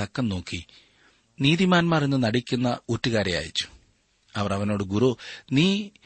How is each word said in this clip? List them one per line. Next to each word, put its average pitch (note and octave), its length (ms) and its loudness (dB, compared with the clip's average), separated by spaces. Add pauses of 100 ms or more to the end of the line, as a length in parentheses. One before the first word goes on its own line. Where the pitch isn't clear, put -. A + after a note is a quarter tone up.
തക്കം A2+ 280 -4
നോക്കി F2+ 360 -6 (760)
നീതിമാന്മാർ E3+ 640 4
എന്ന് C#3 200 2
നടിക്കുന്ന A#2+ 540 0 (120)
ഒറ്റുകാരെ G#2+ 480 0
അയച്ചു. D#2 300 -6 (680)
അവർ G2+ 180 -2
അവനോട്, G2+ 300 -2
'ഗുരു, A2 340 2 (340)
നീ G3 380 2 (160)